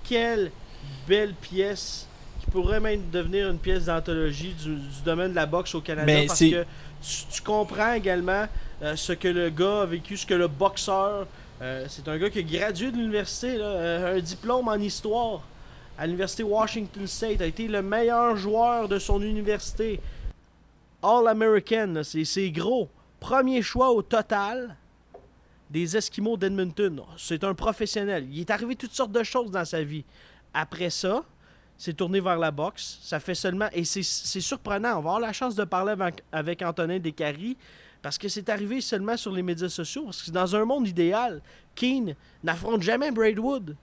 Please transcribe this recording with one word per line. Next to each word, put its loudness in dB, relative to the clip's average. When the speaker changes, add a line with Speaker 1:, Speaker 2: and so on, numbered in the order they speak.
Speaker 1:
quelle 0
belle 4
pièce -4
qui -2
pourrait 4
même 2
devenir 0
une 2
pièce 4
d'anthologie 0
du, -4
du -8
domaine 2
de -2
la 4
boxe -2
au -4
Canada, -2
Speaker 2:
Ben, 6
Speaker 1:
parce 2
Speaker 2:
c'est 10
Speaker 1:
que 2
tu, -6
tu -4
comprends 2
également, 2
euh, -2
ce -2
que -2
le 2
gars 2
a 2
vécu, -6
ce -6
que 2
le 4
boxeur, 2
euh, -6
c'est -12
un -2
gars 2
qui -2
a 0
gradué 0
de -4
l'université, -2
là, -2
euh, 0
un 4
diplôme 0
en 2
histoire 0
à -4
l'université -2
Washington 0
State, -2
a 2
été -2
le 0
meilleur 4
joueur 2
de 2
son 2
université. -2
All-American, 6
là, -2
c'est, -2
c'est 0
gros. 0
Premier 4
choix 4
au 4
total 0
des -2
Esquimaux 0
d'Edmonton. 0
C'est -4
un 0
professionnel. -2
Il -8
est -8
arrivé -2
toutes -12
sortes 0
de 2
choses 0
dans 0
sa -2
vie. -6
Après -2
ça, 0
c'est -8
tourné 0
vers 2
la 2
boxe. -6
Ça -6
fait -4
seulement, 0
et 0
c'est, -2
c'est -2
surprenant, -2
on 0
va -2
avoir 2
la -2
chance -2
de 0
parler 0
avec, -2
avec -2
Antonin -2
Descaries, -4
parce -6
que -6
c'est -4
arrivé -2
seulement -2
sur -6
les -2
médias -2
sociaux, -6
parce -10
que -10
dans 2
un 4
monde 2
idéal, 2
Keane 0
n'affronte 0
jamais 2
Braidwood. 2